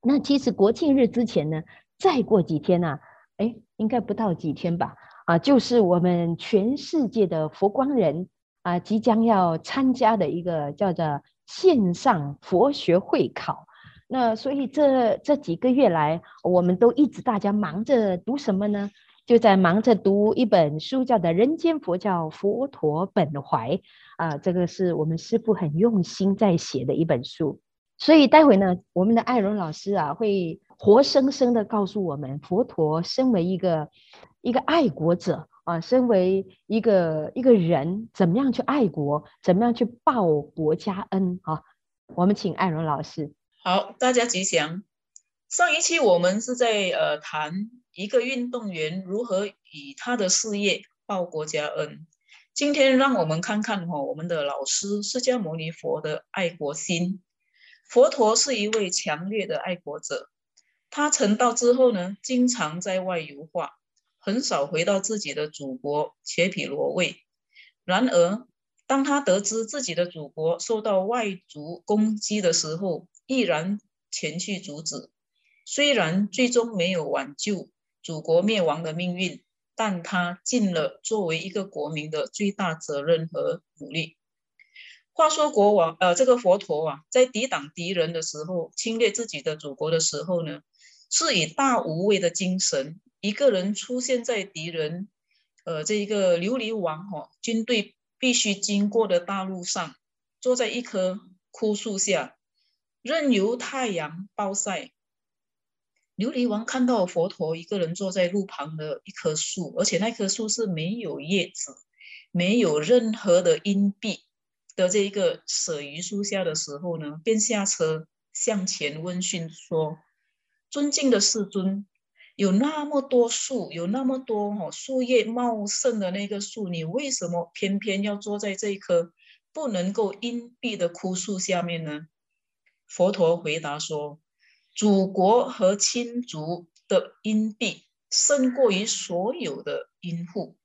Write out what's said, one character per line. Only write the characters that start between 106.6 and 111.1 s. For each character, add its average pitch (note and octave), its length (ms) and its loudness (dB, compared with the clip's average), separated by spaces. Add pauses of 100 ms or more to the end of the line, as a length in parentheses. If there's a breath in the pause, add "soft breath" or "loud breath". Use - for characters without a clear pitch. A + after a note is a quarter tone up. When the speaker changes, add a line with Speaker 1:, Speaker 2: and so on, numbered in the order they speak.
Speaker 2:
看 B3+ 220 -2
到 A3 200 2
佛 F3 220 -2
陀 E3 280 -6
一 E3 80 -12
个 G3+ 160 -4
人 E3 160 -4
坐 F#3+ 160 -6
在 F3+ 160 0
路 G3 180 -2
旁 D#3 300 -12
的 D3+ 280 -8
一 F#3+ 60 -20
棵 D#3 240 -4
树， D3+ 440 -6
而 F#3 60 0
且 G3 140 0
那 A3 140 -2
棵 G3+ 160 -4
树 A3 200 -4
是 G#3+ 200 -2
没 E3+ 260 -4
有 E3 240 -8